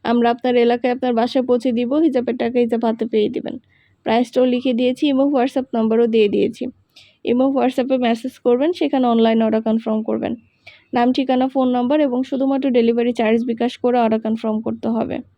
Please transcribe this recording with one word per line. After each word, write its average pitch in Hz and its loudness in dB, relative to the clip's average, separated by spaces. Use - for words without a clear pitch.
আমরা 233 2
আপনার 247 -2
এলাকায় 240 2
আপনার 254 -2
বাসায় 240 0
পৌঁছে 247 2
দিব, 240 -2
হিজাবের 247 -2
টাকা 233 -2
হিজাব 233 0
হাতে 226 -2
পেয়ে 214 0
দিবেন। - -8
প্রাইসটাও 240 0
লিখে 247 0
দিয়েছি, 254 0
ইমো 269 2
WhatsApp 269 -2
নাম্বারও 226 2
দিয়ে 220 2
দিয়েছি। 208 -2
ইমো 247 2
WhatsApp-এ 262 0
মেসেজ 233 -2
করবেন, 247 2
সেখানে 285 0
অনলাইন 226 4
অর্ডার 220 0
কনফার্ম 220 -2
করবেন। 220 -4
নাম, 247 2
ঠিকানা, 262 0
ফোন 262 0
নাম্বার 247 0
এবং 254 0
শুধুমাত্র 269 -2
ডেলিভারি 233 2
চার্জ 233 0
বিকাশ 233 -2
করে 247 0
অর্ডার 220 0
কনফার্ম 220 -4
করতে 226 -6
হবে। 226 -4